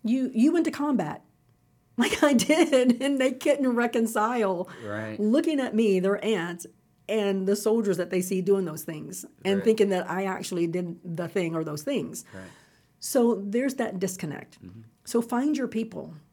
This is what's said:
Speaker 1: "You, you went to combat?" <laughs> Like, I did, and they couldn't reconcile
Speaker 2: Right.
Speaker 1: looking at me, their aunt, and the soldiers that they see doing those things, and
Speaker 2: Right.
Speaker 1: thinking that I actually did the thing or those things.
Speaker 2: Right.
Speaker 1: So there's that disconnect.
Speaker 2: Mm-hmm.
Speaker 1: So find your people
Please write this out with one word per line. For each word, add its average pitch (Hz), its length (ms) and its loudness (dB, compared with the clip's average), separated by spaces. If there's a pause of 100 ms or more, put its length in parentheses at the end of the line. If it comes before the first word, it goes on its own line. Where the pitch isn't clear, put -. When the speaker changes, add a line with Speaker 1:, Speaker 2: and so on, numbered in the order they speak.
Speaker 1:
"You, 247 320 0
you 254 180 6
went 339 120 2
to 320 60 0
combat?" 254 580 -2
<laughs> - 40 -20 (640)
Like, 302 240 0
I 294 100 6
did, 262 720 4
and 277 180 0
they 262 120 2
couldn't 269 420 0
reconcile 226 920 0 (180)
Speaker 2:
Right. 107 320 -6
Speaker 1:
looking 285 400 4
at 247 160 -2
me, 208 240 4
their 196 260 0
aunt, 175 400 -2 (440)
and 196 360 0
the 196 120 2
soldiers 214 400 2
that 175 140 -4
they 185 100 0
see 185 200 -2
doing 190 260 2
those 156 180 -8
things, 160 400 -10 (200)
and 196 120 2
Speaker 2:
Right. 196 80 -2
Speaker 1:
thinking 220 240 4
that 185 200 0
I 185 180 -2
actually 180 420 -2
did 175 360 -4
the 170 220 -6
thing 165 300 -2
or 160 80 -2
those 151 180 -6
things. 220 500 -4
Speaker 2:
Right. 95 120 -16 (560)
Speaker 1:
So 233 440 2
there's 247 320 -2
that 220 220 -4
disconnect. 180 680 -8
Speaker 2:
Mm-hmm. 95 180 -20 (240)
Speaker 1:
So 233 140 0
find 254 360 0
your 262 100 -2
people 170 480 -8 (180)